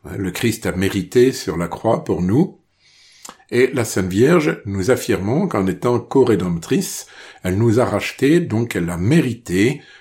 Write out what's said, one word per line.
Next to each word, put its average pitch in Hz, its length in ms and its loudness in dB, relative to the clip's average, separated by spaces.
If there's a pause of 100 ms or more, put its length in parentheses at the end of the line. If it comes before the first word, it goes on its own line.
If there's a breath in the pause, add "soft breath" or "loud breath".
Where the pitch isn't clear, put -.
(180)
Le 95 140 -4
Christ - 340 -4
a 87 80 -2
mérité 98 580 2
sur - 260 -6
la 85 100 -4
croix 156 360 -2
pour 85 180 -2
nous. 104 380 0 (920 loud breath)
Et 123 180 4
la 117 180 -2
Sainte 92 240 -2
Vierge, 156 560 2
nous 98 260 -2
affirmons 113 560 0
qu'en 98 200 -2
étant 120 320 0
co-rédemptrice, 107 1080 0 (360 loud breath)
elle 92 140 -2
nous 113 220 2
a 117 60 4
rachetés, 131 560 0
donc 117 340 -2
elle 85 140 -2
a 87 80 -6
mérité 117 840 0 (200 loud breath)